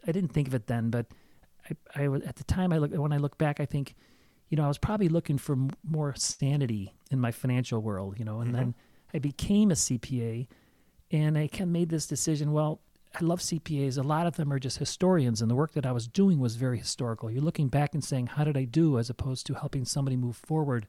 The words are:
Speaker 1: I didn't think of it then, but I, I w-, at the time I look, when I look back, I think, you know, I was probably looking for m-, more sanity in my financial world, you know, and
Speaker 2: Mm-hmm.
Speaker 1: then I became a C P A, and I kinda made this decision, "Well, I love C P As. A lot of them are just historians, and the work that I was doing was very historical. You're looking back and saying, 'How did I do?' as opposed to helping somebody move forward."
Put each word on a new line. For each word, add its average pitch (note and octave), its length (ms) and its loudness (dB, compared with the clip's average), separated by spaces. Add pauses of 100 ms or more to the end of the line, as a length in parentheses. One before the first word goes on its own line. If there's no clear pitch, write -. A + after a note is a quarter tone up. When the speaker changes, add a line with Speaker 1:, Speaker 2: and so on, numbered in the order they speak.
Speaker 1:
I E3 60 0
didn't F3 220 -2
think C#3+ 140 2
of C3 60 -2
it A#2 120 -4
then, A#2 240 0
but A#2+ 160 -2 (580)
I, - 380 -8
I - 20 2
w-, C#3 200 0
at - 120 -10
the - 80 -16
time F3+ 300 2
I D#3+ 40 2
look, D3 140 0
when D3+ 200 0
I C#3+ 40 2
look C#3+ 220 -2
back, D3 200 0
I D3 60 -2
think, C#3 300 -4 (560)
you D#3 80 2
know, D3+ 80 2
I - 20 2
was C#3+ 80 0
probably G#3+ 320 0
looking D#3+ 300 2
for - 160 -2
m-, C3+ 160 0 (120)
more D3+ 320 -2
sanity C3 800 -2 (160)
in C3 80 2
my A#2+ 120 2
financial B2 500 -2
world, G2+ 380 -4
you A2+ 80 -6
know, A2 140 -6
and A#2+ 100 -2
Speaker 2:
Mm-hmm. B2 80 -2
Speaker 1:
then B2 160 0 (400)
I D#3+ 40 -4
became G3+ 520 4
a D3 60 4
C - 200 0
P A#2+ 260 -4
A, A#2 260 -4 (600)
and D3+ 280 2
I D3+ 100 0
kinda F3+ 240 -2
made E3+ 160 2
this D#3+ 180 -2
decision, D3+ 460 0
"Well, D3+ 300 0 (360)
I F3 60 0
love E3+ 160 2
C - 180 -2
P C#3 280 -2
As. C3 100 -2
A C3+ 60 0
lot D#3 240 0
of E3 100 -2
them C#3+ 160 0
are C#3 60 0
just C3 180 -4
historians, C#3+ 640 2
and A2+ 100 2
the A#2+ 40 4
work D3+ 180 2
that C3+ 140 -2
I B2+ 60 0
was A#2+ 140 -2
doing F#3+ 320 4
was A#2+ 180 0
very B2 220 0
historical. A2+ 520 -4
You're B2 120 -2
looking D3+ 260 0
back C#3+ 260 0
and D3 100 -2
saying, B2+ 220 -2
'How D3 180 -2
did D3+ 140 0
I C3 60 0
do?' C#3+ 340 4
as A#2 100 0
opposed B2+ 380 -6
to C#3 80 -4
helping C#3 320 -4
somebody C3+ 320 0
move B2 180 -2
forward." C#3 520 -2